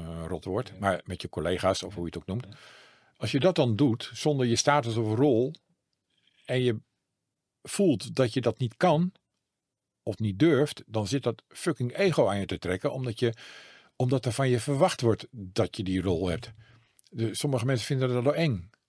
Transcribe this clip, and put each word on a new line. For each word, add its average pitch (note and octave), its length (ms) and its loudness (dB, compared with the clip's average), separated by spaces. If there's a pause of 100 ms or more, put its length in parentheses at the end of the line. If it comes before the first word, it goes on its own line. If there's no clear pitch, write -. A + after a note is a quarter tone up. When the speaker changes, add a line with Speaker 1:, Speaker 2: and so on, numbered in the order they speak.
Speaker 1:
eh, E2 220 -10
rot E2 180 -8
woord, G2+ 220 -4
Speaker 2:
Ja. - 120 -18
Speaker 1:
maar G2 260 0
met F#2 160 -10
je - 80 -8
collega's F#2 540 0
of F2+ 60 -10
Speaker 2:
Ja. G2+ 60 -14
Speaker 1:
hoe F2 140 -6
je - 20 -10
het - 80 -8
ook - 80 -14
noemt. F#2+ 220 -6
Speaker 2:
Ja. G#2 80 -20 (600)
Speaker 1:
Als A2+ 140 -6
je D3 80 2
dat F3+ 160 4
dan B2 200 2
doet, A#2+ 380 2
zonder C#3 320 0
je A#2 100 2
status B2 400 2
of G#2+ 220 0
rol, C3 360 4 (920)
en B2+ 160 0
je A#2 180 0 (840)
voelt C3+ 520 2
dat B2 180 2
je C3 80 -2
dat A#2 160 0
niet B2 200 -4
kan, F3 340 2 (920)
of G#2+ 160 -6
niet G2+ 200 -2
durft, D3 480 2
dan G#2+ 200 -2
zit A#2+ 160 -4
dat A2+ 240 -4
fucking - 500 -4
ego D#3+ 320 4
aan G2+ 100 0
je G2 60 -4
te F2 140 -4
trekken, F#2+ 320 -2
omdat B2+ 280 -6
je, A#2 140 2 (600)
omdat B2+ 300 0
er B2 60 -2
van C3+ 180 0
je B2 100 2
verwacht D3 420 0
wordt A2+ 300 2
dat F#2+ 460 -2
je A2 60 -4
die F#2 180 0
rol F2+ 260 0
hebt. E2+ 240 -4 (580)
De, A2 260 -4
sommige C3 300 -2
mensen B2+ 200 0
vinden C3 240 0
dat B2 140 0
wel C#3+ 120 2
eng. B2 340 0 (200)